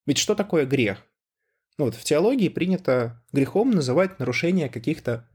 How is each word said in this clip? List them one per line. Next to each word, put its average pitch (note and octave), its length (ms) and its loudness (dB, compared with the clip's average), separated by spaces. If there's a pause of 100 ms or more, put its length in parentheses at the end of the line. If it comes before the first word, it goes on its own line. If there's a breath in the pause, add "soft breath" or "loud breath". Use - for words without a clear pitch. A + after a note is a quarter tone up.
Ведь C#3+ 140 0
что - 160 0
такое F3+ 320 0
грех? B2 400 0 (720)
Ну C#3+ 80 0
вот A2 80 -2
в - 100 -16
теологии F#3+ 460 2
принято C3 840 -2
грехом F#3 380 2
называть F3 480 0
нарушение D3+ 500 0
каких-то - 680 -6